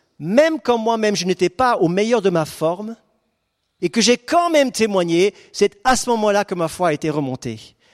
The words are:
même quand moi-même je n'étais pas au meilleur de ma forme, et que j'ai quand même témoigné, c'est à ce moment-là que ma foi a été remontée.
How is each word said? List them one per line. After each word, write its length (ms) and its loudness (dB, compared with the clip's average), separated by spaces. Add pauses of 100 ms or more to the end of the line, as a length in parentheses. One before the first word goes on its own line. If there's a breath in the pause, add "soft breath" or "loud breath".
(200)
même 400 2
quand 180 0
moi-même 380 0
je 100 -4
n'étais 240 0
pas 280 0
au 100 2
meilleur 340 0
de 80 0
ma 160 0
forme, 500 -6 (880)
et 80 -2
que 120 0
j'ai 160 4
quand 320 0
même 220 4
témoigné, 640 0 (180 loud breath)
c'est 300 0
à 120 2
ce 140 -2
moment-là 360 0
que 100 -8
ma 120 -2
foi 200 -2
a 60 2
été 180 -2
remontée. 480 -4 (340 soft breath)